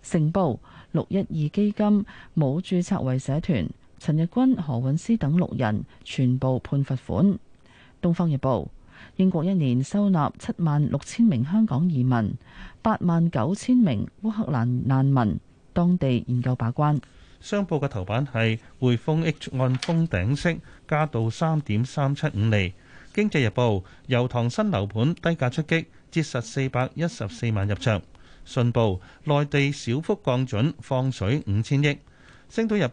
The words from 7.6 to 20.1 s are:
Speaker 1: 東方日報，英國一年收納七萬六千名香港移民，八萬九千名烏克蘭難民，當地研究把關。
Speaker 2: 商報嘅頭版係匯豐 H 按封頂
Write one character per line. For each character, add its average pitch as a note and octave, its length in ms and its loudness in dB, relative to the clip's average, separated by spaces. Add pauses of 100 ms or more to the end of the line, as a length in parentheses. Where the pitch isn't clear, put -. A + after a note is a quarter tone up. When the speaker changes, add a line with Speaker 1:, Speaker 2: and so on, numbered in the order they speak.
Speaker 1:
東 F3 120 2
方 E3+ 160 0
日 C#3+ 60 0
報， C3 320 0 (480)
英 F#3 140 2
國 E3 160 0
一 G3 80 0
年 C3 280 2
收 G3+ 280 0
納 D#3 280 2
七 - 200 -8
萬 D3+ 320 2
六 C#3+ 160 -2
千 - 200 0
名 C3 200 2
香 G#3+ 200 2
港 E3 240 2
移 C3+ 140 2
民， A#2+ 320 0 (460)
八 A3 180 2
萬 E3+ 320 2
九 C#3 240 -2
千 B3+ 220 0
名 D3+ 280 2 (180)
烏 A3 80 -2
克 G#3+ 200 -4
蘭 A#2+ 140 0 (200)
難 C3+ 200 2
民， B2+ 340 2 (320)
當 F3 260 2
地 C3 300 0
研 B2 140 -2
究 B2+ 160 0
把 A2+ 120 -2
關。 D3 300 0 (400)
Speaker 2:
商 G3+ 280 -4
報 D#3+ 100 0
嘅 C3+ 120 -2
頭 F#2 160 -6
版 A#2+ 200 -2
係 A2+ 320 0 (220)
匯 B2 180 2
豐 D#3+ 280 -2
H - 340 -6
按 B2+ 160 2
封 E3 320 0
頂 G2+ 260 0